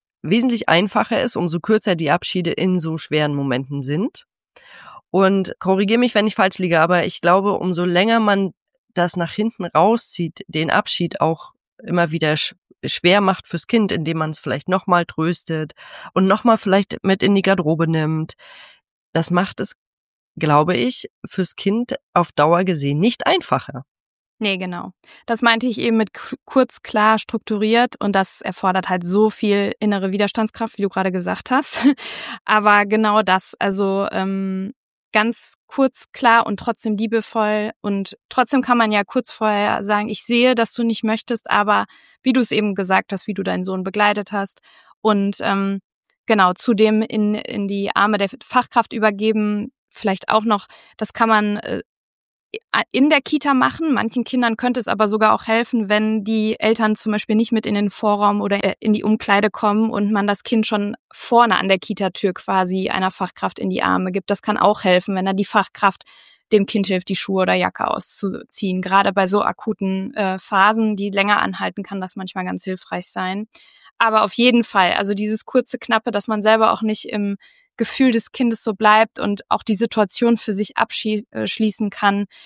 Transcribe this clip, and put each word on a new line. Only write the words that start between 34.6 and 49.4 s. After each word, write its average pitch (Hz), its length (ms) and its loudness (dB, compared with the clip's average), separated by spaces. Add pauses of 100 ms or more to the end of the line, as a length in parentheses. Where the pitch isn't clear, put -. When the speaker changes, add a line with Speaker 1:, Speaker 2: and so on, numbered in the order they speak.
Speaker 2:
ganz 220 440 0 (100)
kurz, - 460 -2
klar 233 340 4
und 202 140 -4
trotzdem 220 380 -4
liebevoll 214 760 -2 (100)
und 202 340 -4 (140)
trotzdem 254 320 0
kann 247 160 0
man 220 140 2
ja 208 120 2
kurz - 280 -4
vorher 208 520 0
sagen, 208 260 -2
"Ich 214 140 -8
sehe, 240 300 4
dass 226 200 0
du 240 100 -2
nicht 226 200 -2
möchtest", 226 460 -2
aber 202 360 2 (360)
wie 262 120 2
du 254 80 4
es 220 100 0
eben 208 240 0
gesagt 190 380 0
hast, 185 120 -6
wie 208 80 -4
du 185 80 -6
deinen 180 220 -2
Sohn 185 200 -4
begleitet 202 480 0
hast 196 280 -6 (420)
und, 202 400 2
ähm, 196 380 -2 (480)
genau, 190 260 4
zudem 214 480 2
in, 208 340 0
in 202 320 -6
die 196 280 -4
Arme 208 240 2
der 196 100 0 (140)
Fachkraft - 500 0
übergeben, 208 800 0 (180)